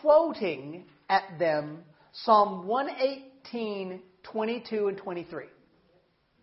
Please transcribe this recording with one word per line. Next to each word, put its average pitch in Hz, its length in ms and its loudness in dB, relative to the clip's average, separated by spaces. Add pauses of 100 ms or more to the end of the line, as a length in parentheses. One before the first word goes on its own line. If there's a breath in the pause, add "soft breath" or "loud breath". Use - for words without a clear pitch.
quoting 190 840 2 (240)
at 190 280 0
them 151 460 0 (300 soft breath)
Psalm 202 520 4
one 254 240 -2
eighteen, 226 1120 -6 (220)
twenty-two 220 640 -4
and 190 100 -2
twenty-three. 175 520 -10 (920)